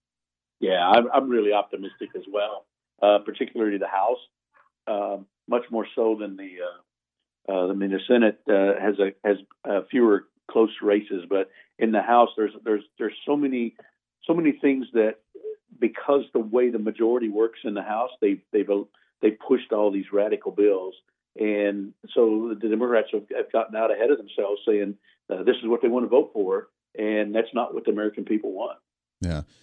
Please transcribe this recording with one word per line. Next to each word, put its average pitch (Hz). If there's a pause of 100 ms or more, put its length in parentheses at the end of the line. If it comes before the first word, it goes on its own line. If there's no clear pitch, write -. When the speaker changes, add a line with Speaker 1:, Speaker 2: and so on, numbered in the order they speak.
(600)
Speaker 1:
Yeah, 92
I'm, 113
I'm 135
really 107
optimistic 101
as 92 (100)
well, 104 (380)
uh, 104
particularly 107
the 95
House, 101 (680)
uh, 101 (280)
much 120
more 113
so 113
than 101
the, 95 (960)
uh, -
uh, 92
I 98
mean, 98
the 95
Senate, 117
uh, 101
has 101
a, 98 (160)
has, 101 (320)
uh, 101
fewer 113 (260)
close 113 (100)
races, 104
but 95 (280)
in 113
the 107
House, 120
there's, 107 (120)
there's, 107 (140)
there's 110 (140)
so 147
many, 127 (500)
so 165
many 165
things 135
that, 110 (600)
because - (100)
the 120
way 117
the 117
majority 113
works 110
in 104
the 98
House, 110 (120)
they, 101 (120)
they've, 104 (500)
they 107
pushed 123
all 104
these 98
radical 101
bills, 95 (440)
and 104 (220)
so 113
the 110
Democrats 113
have, 104 (120)
have 113
gotten 113
out 110
ahead 110
of -
themselves, 101
saying, 104 (340)
uh, 92
this 110
is 113
what 117
they -
want 123
to -
vote 127
for, 98 (280)
and 107
that's 113
not 123
what -
the 113
American 104
people 107
want. 104 (420)
Speaker 2:
Yeah. 80 (200)